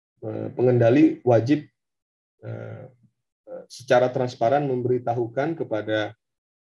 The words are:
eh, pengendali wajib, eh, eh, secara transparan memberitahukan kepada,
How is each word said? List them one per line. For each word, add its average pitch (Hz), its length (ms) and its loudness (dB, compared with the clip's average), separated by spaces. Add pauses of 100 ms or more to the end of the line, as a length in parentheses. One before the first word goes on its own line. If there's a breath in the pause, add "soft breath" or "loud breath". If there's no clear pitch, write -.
(280)
eh, 110 240 -8
pengendali 123 720 4
wajib, 123 400 2 (800)
eh, - 480 -14 (560)
eh, 104 240 -16
secara 123 400 0
transparan 127 560 0
memberitahukan 123 960 -2
kepada, 107 560 -4 (500)